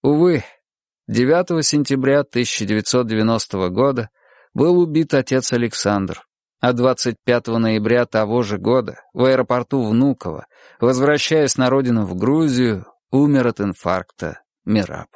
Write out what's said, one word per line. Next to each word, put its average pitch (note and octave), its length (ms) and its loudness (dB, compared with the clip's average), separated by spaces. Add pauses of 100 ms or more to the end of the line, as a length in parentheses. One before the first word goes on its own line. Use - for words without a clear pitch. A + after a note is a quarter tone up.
Увы, D3+ 420 2 (600)
девятого D#3+ 560 0
сентября C#3 600 0
тысяча - 400 -4
девятьсот G#2+ 420 -2
девяностого A2 600 -2
года A#2+ 420 -2 (440)
был F3 240 2
убит D#3+ 340 0
отец C3 400 0
Александр, G2+ 760 -2 (340)
а B2 120 2
двадцать B2 520 0
пятого A#2 340 0
ноября A2+ 480 0
того A2 360 0
же G#2 140 -4
года A2+ 460 -2 (100)
в B2 120 0
аэропорту B2+ 580 0
Внуково, A2+ 640 -2 (340)
возвращаясь C#3 760 2
на B2+ 100 2
родину B2 380 0
в F2+ 80 -6
Грузию, B2 720 0 (240)
умер C#3 380 2
от A2 120 -4
инфаркта F2+ 840 -6 (220)
Мераб. - 520 -4